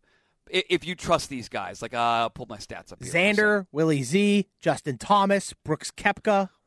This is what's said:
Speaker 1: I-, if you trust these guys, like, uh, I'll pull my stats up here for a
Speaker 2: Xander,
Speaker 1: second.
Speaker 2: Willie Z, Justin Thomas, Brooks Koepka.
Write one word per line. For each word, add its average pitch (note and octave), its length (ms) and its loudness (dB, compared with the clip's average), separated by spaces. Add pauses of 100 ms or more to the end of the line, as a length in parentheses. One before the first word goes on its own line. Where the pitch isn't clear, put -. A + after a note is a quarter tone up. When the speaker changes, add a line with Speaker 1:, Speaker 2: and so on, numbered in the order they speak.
(540)
Speaker 1:
I-, F#3 160 0
if E3 160 0
you F3 80 -6
trust E3 340 0
these B2 200 -10
guys, G2+ 340 -10
like, A2+ 120 -8
uh, A#2+ 40 -4
I'll A#2 320 2
pull B2 180 -16
my G#2+ 100 -14
stats - 340 -16
up F#2+ 100 -20
here B2+ 80 -10
for E3+ 80 0
a - 20 4
Speaker 2:
Xander, G#3 160 2
Speaker 1:
second. G#3 360 2
Speaker 2:
Willie D3+ 300 2
Z, G3+ 440 2 (140)
Justin C#3+ 380 -2
Thomas, G3 540 2 (120)
Brooks - 260 -4
Koepka. G3 580 0 (180)